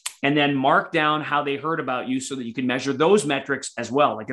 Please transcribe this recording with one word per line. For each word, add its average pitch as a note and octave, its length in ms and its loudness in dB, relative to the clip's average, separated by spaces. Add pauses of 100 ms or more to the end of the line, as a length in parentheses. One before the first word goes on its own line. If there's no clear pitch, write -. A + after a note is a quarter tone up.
(220)
and C#3+ 140 2
then C#3+ 180 2
mark D#3 380 2
down D3+ 300 2
how D3 200 -2
they C#3 140 -4
heard D#3 240 -4
about B2+ 260 -6
you C3 140 -2
so C3+ 140 -10
that B2+ 100 -8
you A2+ 80 -10
can B2+ 140 -4
measure C3 260 0
those D#3+ 320 4
metrics C#3 540 -4
as A2 120 -6
well. C3 240 4
Like, G#2+ 180 -10